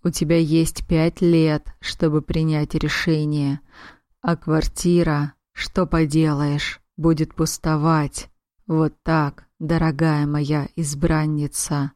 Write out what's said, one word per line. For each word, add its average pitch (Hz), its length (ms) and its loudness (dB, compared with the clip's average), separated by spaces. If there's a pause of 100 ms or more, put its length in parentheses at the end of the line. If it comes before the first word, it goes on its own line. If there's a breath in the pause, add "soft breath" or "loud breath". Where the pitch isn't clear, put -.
У 175 40 2
тебя 165 280 2
есть 160 480 2
пять 165 340 0
лет, 160 600 2
чтобы 151 420 -2
принять 156 540 -2
решение. 151 800 0 (600 loud breath)
А 170 160 0
квартира, 156 960 0 (200)
что - 320 -4
поделаешь, 151 960 0 (160)
будет 156 380 0
пустовать. 156 960 -2 (380)
Вот 160 340 0
так, 151 460 -2 (100)
дорогая 160 720 0
моя 147 480 -2
избранница. 147 1200 -2